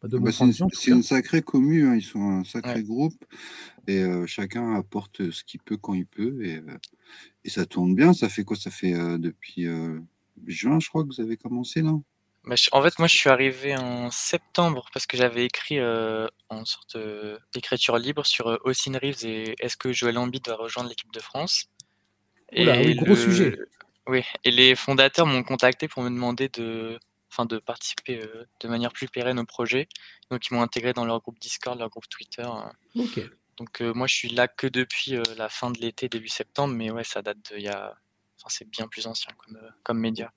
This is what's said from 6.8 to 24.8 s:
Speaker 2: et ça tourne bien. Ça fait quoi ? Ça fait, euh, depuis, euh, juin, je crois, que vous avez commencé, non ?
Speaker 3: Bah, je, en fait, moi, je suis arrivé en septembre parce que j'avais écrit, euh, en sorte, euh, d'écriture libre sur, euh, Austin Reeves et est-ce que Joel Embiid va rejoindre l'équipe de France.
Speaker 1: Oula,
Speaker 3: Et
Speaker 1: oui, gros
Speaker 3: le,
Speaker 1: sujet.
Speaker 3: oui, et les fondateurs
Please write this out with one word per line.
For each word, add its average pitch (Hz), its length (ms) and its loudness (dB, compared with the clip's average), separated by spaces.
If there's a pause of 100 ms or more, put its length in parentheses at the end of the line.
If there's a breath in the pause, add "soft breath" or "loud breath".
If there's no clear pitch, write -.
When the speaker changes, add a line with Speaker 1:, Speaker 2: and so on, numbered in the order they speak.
Speaker 2:
et - 60 -12
ça 90 160 -2
tourne 90 280 0
bien. 151 200 8
Ça 113 160 2
fait 98 160 -4
quoi ? 104 100 -4
Ça 98 160 -8
fait, 90 220 -2
euh, 85 240 -2
depuis, 85 500 -6
euh, 82 320 -6 (480)
juin, 143 320 0
je 156 80 -2
crois, 160 160 -2
que 143 40 -4
vous 127 120 -12
avez 113 160 -4
commencé, 123 460 -4
non ? 156 220 2 (420)
Speaker 3:
Bah, 120 100 -4
je, - 160 2
en 135 100 8
fait, 165 180 4
moi, 165 100 6
je - 80 6
suis - 120 6
arrivé 135 460 4
en 123 340 -4
septembre - 840 0
parce 131 120 -4
que - 120 -6
j'avais 120 280 2
écrit, 143 340 -4
euh, 113 480 -2 (200)
en 110 160 -12
sorte, - 320 -10
euh, 107 420 -10 (160)
d'écriture 120 440 0
libre 139 280 -2
sur, - 220 0
euh, 117 160 0
Austin 131 340 -2
Reeves 135 280 -4
et 110 340 -6
est-ce 120 160 -4
que 127 160 -4
Joel 120 260 0
Embiid 123 300 -4
va 113 80 -4
rejoindre 113 340 -8
l'équipe 113 220 -14
de 110 100 -12
France. - 480 -4 (880)
Speaker 1:
Oula, 123 240 6
Speaker 3:
Et 120 60 6
Speaker 1:
oui, - 80 6
gros 156 120 0
Speaker 3:
le, 202 80 12
Speaker 1:
sujet. 175 420 4 (500)
Speaker 3:
oui, 127 160 2 (200)
et 127 80 6
les 127 240 8
fondateurs 135 500 4